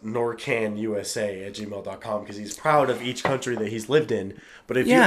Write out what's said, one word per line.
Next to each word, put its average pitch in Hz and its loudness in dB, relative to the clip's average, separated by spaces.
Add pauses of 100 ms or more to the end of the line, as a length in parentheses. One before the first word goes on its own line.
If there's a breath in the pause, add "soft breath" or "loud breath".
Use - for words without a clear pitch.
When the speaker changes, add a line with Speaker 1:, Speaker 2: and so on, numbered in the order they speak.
Speaker 1:
norcanusa 107 -2
at 101 -12
gmail 104 -10
dot 95 -10
com 104 -4
'cause 101 -12
he's 104 -10
proud 147 4
of 117 0
each 123 -4
country 127 0
that 107 -2
he's 107 -6
lived 151 4
in. 101 -2 (340 soft breath)
But 113 -2
if 123 2
you 120 6
Speaker 2:
Yeah. 254 8